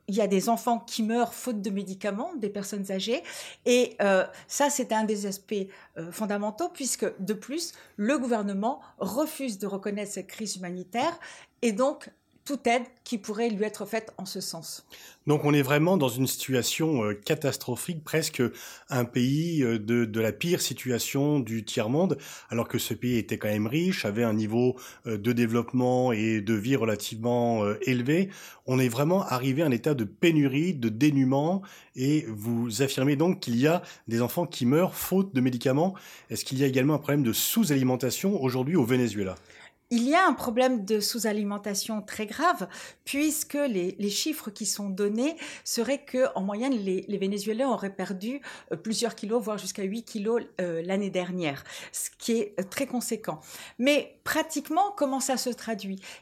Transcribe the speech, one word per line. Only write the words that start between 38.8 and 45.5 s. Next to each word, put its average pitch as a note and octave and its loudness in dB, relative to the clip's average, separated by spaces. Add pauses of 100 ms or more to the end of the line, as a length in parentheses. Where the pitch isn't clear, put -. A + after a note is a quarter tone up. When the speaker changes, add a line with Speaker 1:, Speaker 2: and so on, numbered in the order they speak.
Speaker 2:
Venezuela ? G#2 2 (560)
Speaker 1:
Il A#3+ 2
y C#4+ 4
a F#4 6
un C4+ 4
problème B3+ 2
de G#3+ 0
sous-alimentation G#3 -2
très G#3+ -8
grave, C4 0 (380)
puisque C#4+ -2
les, G3+ 0
les G3+ 0
chiffres D4 -4
qui G#3 -8
sont G3+ -4
donnés G#3 0 (300)